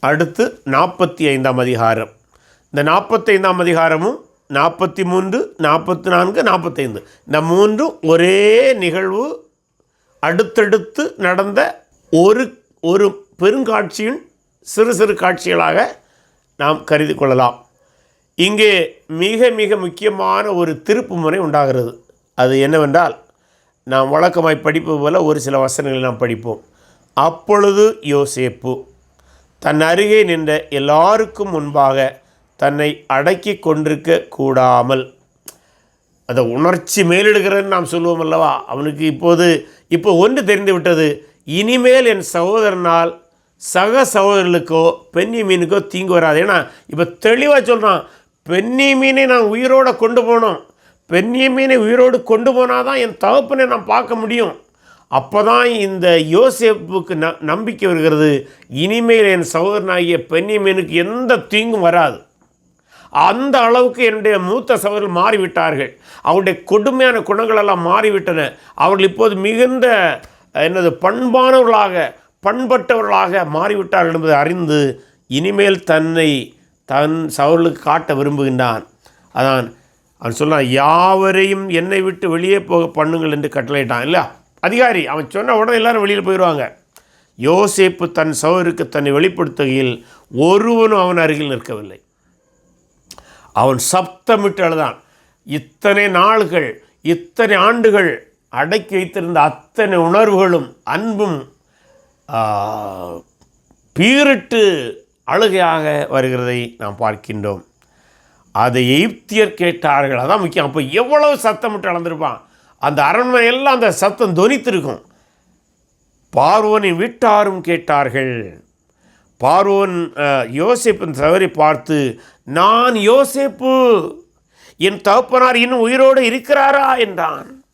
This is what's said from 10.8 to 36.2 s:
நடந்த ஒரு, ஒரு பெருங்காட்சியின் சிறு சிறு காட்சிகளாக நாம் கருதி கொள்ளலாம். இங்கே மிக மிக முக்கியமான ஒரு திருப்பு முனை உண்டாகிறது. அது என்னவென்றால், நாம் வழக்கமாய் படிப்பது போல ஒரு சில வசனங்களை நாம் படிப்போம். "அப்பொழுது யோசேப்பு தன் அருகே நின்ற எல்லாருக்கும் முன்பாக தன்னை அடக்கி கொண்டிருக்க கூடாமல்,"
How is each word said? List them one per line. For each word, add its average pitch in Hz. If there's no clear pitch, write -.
நடந்த 196
ஒரு, 208
ஒரு 196
பெருங்காட்சியின் 214
சிறு 226
சிறு 202
காட்சிகளாக 175
நாம் 151
கருதி 151
கொள்ளலாம். 127
இங்கே 202
மிக 214
மிக 214
முக்கியமான 190
ஒரு 170
திருப்பு 233
முனை 170
உண்டாகிறது. 139
அது 131
என்னவென்றால், 151
நாம் 135
வழக்கமாய் 165
படிப்பது 156
போல 160
ஒரு 151
சில 135
வசனங்களை 131
நாம் 117
படிப்போம். 113
"அப்பொழுது 208
யோசேப்பு 131
தன் 151
அருகே 202
நின்ற 160
எல்லாருக்கும் 190
முன்பாக 139
தன்னை 147
அடக்கி 180
கொண்டிருக்க 156
கூடாமல்," 127